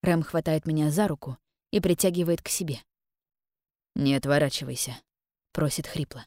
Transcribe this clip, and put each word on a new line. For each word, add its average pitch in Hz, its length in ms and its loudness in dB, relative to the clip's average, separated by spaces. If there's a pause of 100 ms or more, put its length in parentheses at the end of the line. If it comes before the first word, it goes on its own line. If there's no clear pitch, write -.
Рэм 170 220 2
хватает 160 420 0
меня 156 240 2
за 196 180 2
руку 139 300 -6 (340)
и 202 80 2
притягивает 175 600 2
к - 60 -12
себе. 151 320 -4 (1160)
"Не 139 200 2
отворачивайся", — 135 840 0 (540)
просит 151 340 -2
хрипло. - 420 -8